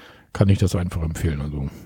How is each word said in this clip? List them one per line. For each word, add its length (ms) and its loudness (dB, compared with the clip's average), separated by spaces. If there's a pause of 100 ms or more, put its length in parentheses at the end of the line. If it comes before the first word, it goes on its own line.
(320)
kann 160 4
ich 80 6
das 180 2
einfach 280 -2
empfehlen, 400 -2
also. 260 -4 (180)